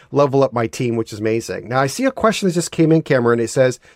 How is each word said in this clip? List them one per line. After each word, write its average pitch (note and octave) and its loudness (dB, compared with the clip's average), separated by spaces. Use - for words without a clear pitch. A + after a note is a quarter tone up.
level C3+ 2
up B2 0
my A#2 -2
team, A#2 -4
which A2+ -4
is G#2 -10
amazing. A2 -4
Now, B2+ -2
I C#3 2
see A#3 -6
a C4+ 0
question A3 0
that E3 0
just F3 -4
came D#3+ 2
in, D#3+ 4
Cameron. A#2+ 2
It A#2 -2
says, C3 0